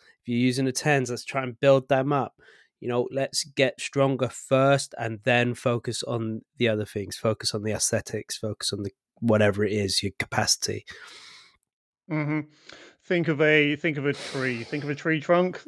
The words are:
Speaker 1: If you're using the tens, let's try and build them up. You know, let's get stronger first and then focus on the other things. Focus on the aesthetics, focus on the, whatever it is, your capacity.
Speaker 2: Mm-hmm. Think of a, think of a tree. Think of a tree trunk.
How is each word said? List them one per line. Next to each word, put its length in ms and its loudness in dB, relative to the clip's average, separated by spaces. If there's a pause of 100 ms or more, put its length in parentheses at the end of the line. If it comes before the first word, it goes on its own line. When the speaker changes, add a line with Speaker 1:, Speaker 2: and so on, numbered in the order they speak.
(220)
Speaker 1:
If 60 -14
you're 100 -2
using 280 2
the 60 0
tens, 380 0
let's 160 -6
try 160 -4
and 180 -8
build 300 4
them 240 2
up. 220 -2 (440)
You 80 -8
know, 240 0
let's 340 -4
get 360 -2
stronger 480 0
first 720 2
and 240 -6
then 320 2
focus 480 -4
on 400 -4 (140)
the 120 2
other 160 0
things. 320 -8
Focus 380 -2
on 80 -4
the 80 -2
aesthetics, 680 -4
focus 340 -6
on 120 -6
the, 80 -6 (280)
whatever 460 4
it 80 -2
is, 300 0
your 160 -4
capacity. 680 -2 (1300)
Speaker 2:
Mm-hmm. 300 -2 (640)
Think 220 0
of 140 0
a, 340 6
think 220 -4
of 80 -4
a 80 0
tree. 500 -6
Think 200 -8
of 60 -8
a 60 -4
tree 240 -2
trunk. 480 2